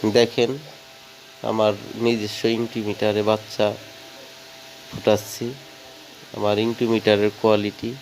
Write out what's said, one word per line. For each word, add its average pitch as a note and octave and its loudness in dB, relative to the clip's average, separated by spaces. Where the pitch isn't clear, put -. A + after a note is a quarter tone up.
দেখেন, A#2+ 4
আমার A2 2
নিজস্ব A2 -2
ইনকিউবেটরে G#2+ -2
বাচ্চা G#2+ 0
ফুটাচ্ছি। G#2+ -2
আমার G#2 2
ইনকিউবেটরের A2 2
কোয়ালিটি G#2+ 2